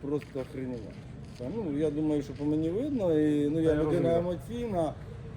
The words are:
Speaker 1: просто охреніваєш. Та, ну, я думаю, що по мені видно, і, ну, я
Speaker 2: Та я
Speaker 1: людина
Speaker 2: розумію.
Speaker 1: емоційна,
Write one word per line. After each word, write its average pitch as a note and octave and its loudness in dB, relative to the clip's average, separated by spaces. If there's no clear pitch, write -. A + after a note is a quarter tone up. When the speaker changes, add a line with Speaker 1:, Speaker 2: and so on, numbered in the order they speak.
Speaker 1:
просто C#3 -4
охреніваєш. B2+ -8
Та, A#2+ -8
ну, E3 -2
я D#3 2
думаю, D3+ 2
що C3+ -8
по C#3+ -6
мені D#3 2
видно, G3+ 2
і, D3 4
ну, D#3+ 2
я D#3+ 4
Speaker 2:
Та D3+ 6
я D3+ 2
Speaker 1:
людина E3 4
Speaker 2:
розумію. - -
Speaker 1:
емоційна, F3+ -2